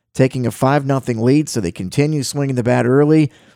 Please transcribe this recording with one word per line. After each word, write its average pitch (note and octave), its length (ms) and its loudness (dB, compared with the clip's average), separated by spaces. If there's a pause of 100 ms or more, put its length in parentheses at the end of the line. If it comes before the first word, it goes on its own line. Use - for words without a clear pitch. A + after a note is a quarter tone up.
(120)
taking C3 340 0
a A2 40 -2
five C#3 360 0
nothing C3 340 -2
lead. C#3+ 280 2
So - 120 -6
they F2 120 -4
continue C#3+ 500 -2
swinging C#3 340 -4
the B2 60 0
bat B2 240 0
early, D3 460 2 (240)